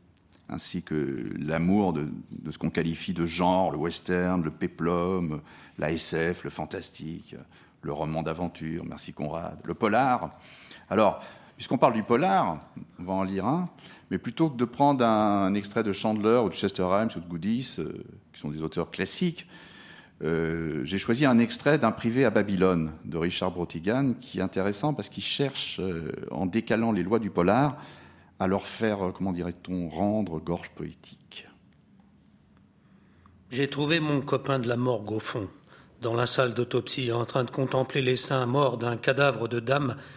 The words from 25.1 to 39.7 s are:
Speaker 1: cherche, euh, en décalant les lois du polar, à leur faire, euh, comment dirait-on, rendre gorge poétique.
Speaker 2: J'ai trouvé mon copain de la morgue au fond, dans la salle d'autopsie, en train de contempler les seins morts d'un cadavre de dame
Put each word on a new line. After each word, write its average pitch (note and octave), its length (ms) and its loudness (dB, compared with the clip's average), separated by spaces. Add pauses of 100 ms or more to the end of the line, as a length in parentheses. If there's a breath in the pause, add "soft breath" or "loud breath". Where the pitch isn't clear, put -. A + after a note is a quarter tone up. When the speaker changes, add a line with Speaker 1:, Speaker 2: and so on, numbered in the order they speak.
Speaker 1:
cherche, - 580 -4
euh, E2+ 320 -4 (180)
en D2+ 140 -2
décalant A2 480 2
les F2+ 100 0
lois G#2+ 160 2
du G#2 100 -4
polar, A2+ 460 4 (640 loud breath)
à F#2+ 80 0
leur F#2+ 180 0
faire, G2+ 420 -2
euh, F#2 40 -2
comment F#2 220 -2
dirait-on, F2 560 -4
rendre F#2 500 0
gorge E2+ 300 -4
poétique. - 760 -14 (2000 soft breath)
Speaker 2:
J'ai C#3 200 0
trouvé D3 300 2
mon D3 220 2
copain C3+ 380 0
de A#2 100 -2
la A#2+ 80 2
morgue A#2 340 0
au A2 80 0
fond, G#2 300 -6 (500 loud breath)
dans A2+ 140 -2
la A#2+ 140 2
salle B2 260 2
d'autopsie, A#2+ 580 -2
en A#2 140 0
train C3 180 -2
de A#2 80 -6
contempler C3 500 0
les B2+ 140 2
seins B2+ 300 2
morts B2+ 320 2
d'un A#2 180 -2
cadavre B2 540 2
de A#2+ 100 -2
dame C3 380 0 (200 loud breath)